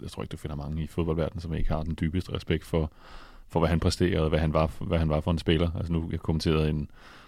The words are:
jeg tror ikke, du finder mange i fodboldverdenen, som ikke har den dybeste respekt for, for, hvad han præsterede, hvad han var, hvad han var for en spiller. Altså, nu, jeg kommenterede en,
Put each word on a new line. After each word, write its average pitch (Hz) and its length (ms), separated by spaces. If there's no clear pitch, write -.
jeg - 80
tror - 120
ikke, - 100
du - 40
finder 76 200
mange 76 260
i 76 40
fodboldverdenen, 82 540
som 82 140
ikke 80 160
har 78 120
den 82 180
dybeste 87 320
respekt 80 320
for, 80 280
for, - 120
hvad 82 80
han 82 120
præsterede, 87 480
hvad 78 100
han 80 140
var, 78 180
hvad 87 180
han 80 100
var 76 120
for 87 100
en 82 80
spiller. 82 380
Altså, 87 160
nu, 82 180
jeg 80 100
kommenterede 78 500
en, 76 200